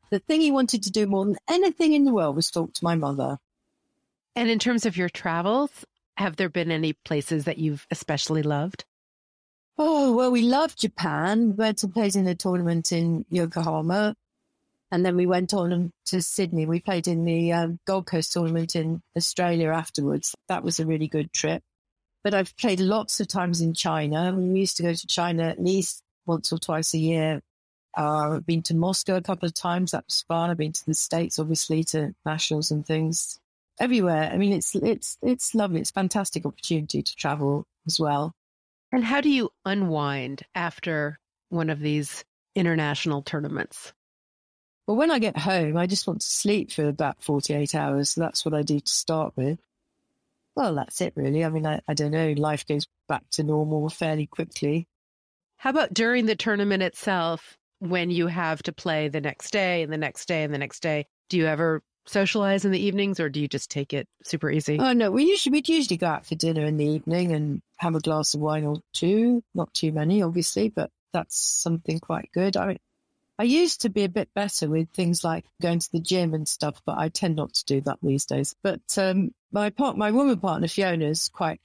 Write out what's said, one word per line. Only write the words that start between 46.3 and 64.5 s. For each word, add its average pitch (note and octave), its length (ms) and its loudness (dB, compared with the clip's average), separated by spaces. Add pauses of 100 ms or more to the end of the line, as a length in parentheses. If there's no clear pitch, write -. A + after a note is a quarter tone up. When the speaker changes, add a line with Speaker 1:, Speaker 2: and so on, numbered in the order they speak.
Speaker 1:
for D3 160 0
about C#3+ 340 -4
forty-eight D3 540 -2
hours. C#3+ 340 0
So E3+ 120 -2
that's - 220 -4
what D#3 100 0
I D3+ 80 0
do D3 180 0
to - 120 -4
start D#3 440 -2
with. C#3 220 -2 (960)
Well, A3+ 180 0
that's - 260 -4
it, F3 140 -2
really. D3 300 0
I D#3+ 40 0
mean, D#3 160 -2
I, D3+ 220 -2
I D3+ 80 -2
don't D3 160 -2
know. D#3 260 0
Life D3+ 300 -2
goes D3 220 -2 (180)
back C#3 160 -4 (100)
to D#3 120 -2
normal D3+ 440 0
fairly D#3 380 -2
quickly. E3 640 -4 (720)
Speaker 2:
How C4+ 120 -2
about C4 240 0
during A#3 320 2
the G#3+ 80 2
tournament G3+ 480 2
itself, E3+ 720 -2 (220)
when F3 320 0
you E3+ 160 2
have E3 380 -2
to E3 80 -2
play D#3 360 -2
the D3+ 120 -4
next - 320 -6
day F3+ 300 2
and D#3 100 -4
the D#3 40 -4
next D3+ 300 -4
day D#3+ 160 0
and D3 100 -2
the C#3+ 60 -2
next C#3 220 -8
day? D3+ 260 -2 (220)
Do F#3 80 -2
you D#3+ 100 4
ever D#3 360 0 (240)
socialize G3 580 2
in G3 80 4
the F#3 80 2
evenings, G3 400 0
or D#3 80 0
do C#3+ 120 -4
you D3 60 0
just - 240 -6
take C#3+ 220 -4
it C#3 160 -4 (160)
super D3+ 260 -2